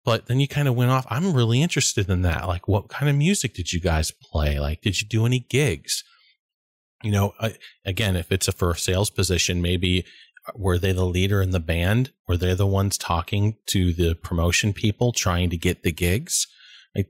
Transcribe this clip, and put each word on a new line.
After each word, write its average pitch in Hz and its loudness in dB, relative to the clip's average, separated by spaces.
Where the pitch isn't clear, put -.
but 113 0
then 127 2
you 139 2
kinda 143 0
went 123 2
off. 131 0
I'm 170 -2
really 120 2
interested 113 0
in 90 2
that. 85 0
Like, 87 -4
what 101 0
kind 143 -4
of 143 2
music 156 0
did - -6
you 85 -2
guys 82 0
play? 73 -2
Like, 73 -4
did - -2
you 104 -6
do 110 0
any 127 2
gigs?" 123 -2
You 110 -4
know, 101 0
I, 113 -4
again, 98 0
if 87 -4
it's 95 0
a, 95 0
for 90 0
a 85 -2
sales 95 0
position, 90 0
maybe, 90 0
uh, - -12
were 92 0
they 95 2
the 92 0
leader 95 2
in 92 0
the 92 0
band? 87 0
Were 87 2
they 90 0
the 98 2
ones 98 0
talking 101 -2
to 90 2
the 85 2
promotion 87 0
people 117 0
trying 90 0
to 87 -2
get 85 -2
the 92 0
gigs? 90 -2
Like, 98 -2